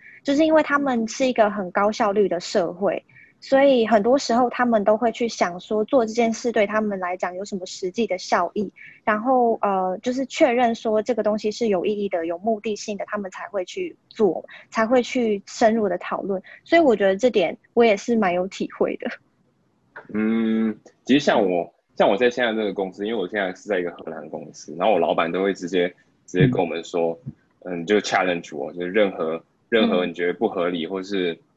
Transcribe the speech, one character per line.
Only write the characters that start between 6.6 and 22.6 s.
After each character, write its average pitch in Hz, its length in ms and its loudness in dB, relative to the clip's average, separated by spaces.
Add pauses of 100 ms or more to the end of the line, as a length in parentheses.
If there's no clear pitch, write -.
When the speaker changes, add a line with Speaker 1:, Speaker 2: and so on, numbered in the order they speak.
Speaker 1:
他 214 140 0
们 208 180 -2
来 180 180 -6
讲 180 180 -6
有 185 100 -8
什 208 120 -10
么 180 100 -8
实 - 240 -8
际 220 160 -2
的 185 120 -2
效 185 360 0
益， 202 160 -4 (340)
然 214 160 2
后， 233 420 2
呃， 185 400 0
就 254 100 -4
是 262 140 -4
确 294 240 4
认 233 240 2
说 220 280 0
这 240 120 -2
个 214 80 -2
东 214 160 0
西 214 120 -4
是 226 180 -2
有 190 180 0
意 214 60 0
义 202 160 -2
的、 165 180 -2
有 170 120 -4
目 208 220 -2
的 220 140 -4
性 208 220 -8
的， 202 100 -8
他 208 100 -6
们 196 140 -6
才 - 180 -14
会 185 160 -4
去 180 320 -8 (120)
做， - 360 0 (260)
才 226 160 0
会 247 160 4
去 220 440 -2
深 226 280 2
入 214 140 2
的 180 100 -2
讨 - 240 -8
论。 190 200 -4 (220)
所 330 120 4
以 339 60 8
我 262 140 6
觉 196 100 2
得 190 100 2
这 247 140 2
点 180 260 0 (180)
我 240 100 6
也 208 120 4
是 233 200 -2
蛮 185 180 2
有 180 140 -2
体 - 280 -8
会 - 200 -2
的。 - 120 -8 (1040)
Speaker 2:
嗯， 110 640 0 (280)
其 120 100 2
实 147 60 4
像 151 200 2
我， 90 320 0 (240)
像 175 120 4
我 101 80 4
在 123 120 4
现 123 160 -2
在 113 80 0
这 110 120 -2